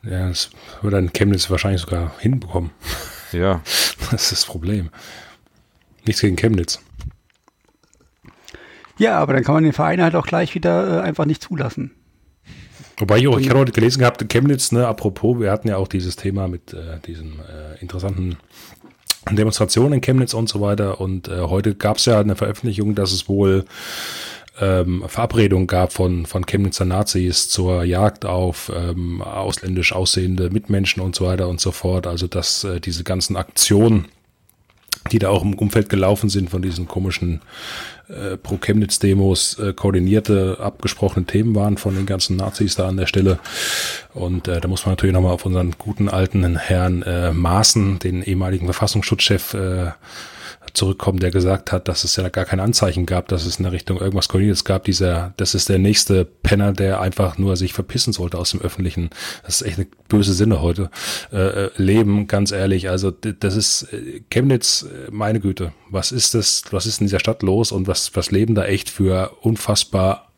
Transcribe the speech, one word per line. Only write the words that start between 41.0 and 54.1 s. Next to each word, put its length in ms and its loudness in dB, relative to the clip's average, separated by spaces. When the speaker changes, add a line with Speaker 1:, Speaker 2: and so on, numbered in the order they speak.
Speaker 1:
Themen 300 2
waren 220 2
von 180 -2
den 120 -2
ganzen 280 -2
Nazis 400 -2
da 140 0
an 80 -2
der 80 0
Stelle. 340 4
Und, 360 -4
äh, 100 -2
da 80 -2
muss 180 -2
man 80 2
natürlich 200 2
nochmal 180 4
auf 140 -4
unseren 320 0
guten 320 -2
alten 480 2
Herrn, 460 0
äh, 280 0
Maaßen, 680 2
den 240 -4
ehemaligen 420 -2
Verfassungsschutzchef, 880 0
äh, 380 -2
zurückkommen, 460 0
der 120 2
gesagt 400 2
hat, 160 -2
dass 160 -2
es 120 0
ja 140 -2
gar 160 -2
kein 140 0
Anzeichen 480 2
gab, 200 -2
dass 200 -2
es 100 -4
in 60 -2
der 80 0
Richtung 280 -4
irgendwas 300 -2